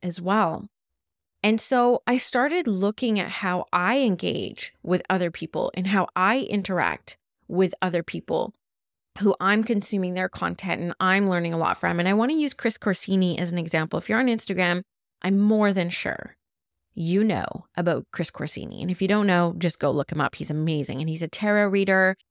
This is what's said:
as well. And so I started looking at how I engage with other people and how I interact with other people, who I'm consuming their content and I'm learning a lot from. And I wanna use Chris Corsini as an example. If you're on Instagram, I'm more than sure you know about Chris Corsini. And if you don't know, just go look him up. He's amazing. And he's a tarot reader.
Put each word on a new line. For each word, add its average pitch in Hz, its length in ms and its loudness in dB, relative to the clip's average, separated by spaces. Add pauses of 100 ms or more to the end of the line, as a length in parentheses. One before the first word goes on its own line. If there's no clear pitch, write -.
as 175 180 -6
well. 190 460 0 (800)
And 220 160 2
so 247 460 4
I 247 120 4
started 285 500 0
looking 208 500 0
at 180 100 -2
how 180 440 -2
I 190 260 2
engage 185 720 -2 (120)
with 175 260 0
other 175 200 2
people - 440 -4
and 185 140 -2
how 190 260 2
I 208 340 2
interact 175 680 -2 (320)
with 175 340 2
other 170 220 0
people, - 500 -4 (680)
who 196 200 4
I'm 202 220 2
consuming 202 520 -2
their 185 140 -2
content 175 520 -4
and 175 180 -4
I'm 190 300 4
learning 170 240 0
a 165 60 -2
lot - 180 0
from. 175 240 -2
And 175 80 2
I 196 60 4
wanna 240 200 2
use 302 200 0
Chris - 240 -4
Corsini 185 600 0
as 170 140 -4
an 175 60 -2
example. 160 400 -2
If - 100 -8
you're 220 100 0
on 254 80 2
Instagram, 185 560 0 (380)
I'm 196 180 2
more 208 340 4
than 175 180 0
sure - 460 -6 (580)
you 180 300 0
know - 500 -2
about 170 380 0
Chris - 180 -2
Corsini. - 520 -8
And 180 80 -2
if 180 100 -4
you 190 80 2
don't 208 180 2
know, 175 300 4
just 170 220 -2
go 143 120 0
look 135 220 -2
him 147 80 -2
up. 139 140 -2
He's - 160 -8
amazing. 151 500 -2
And 156 80 -4
he's 160 140 -4
a 160 60 -6
tarot 208 400 2
reader. 190 500 2 (120)